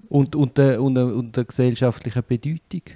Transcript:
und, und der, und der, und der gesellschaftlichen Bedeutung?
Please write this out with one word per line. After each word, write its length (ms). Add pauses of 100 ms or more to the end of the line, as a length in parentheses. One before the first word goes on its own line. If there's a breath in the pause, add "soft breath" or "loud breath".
und, 260
und 220
der, 260
und 120
der, 120
und 300
der 80
gesellschaftlichen 840
Bedeutung? 540 (160)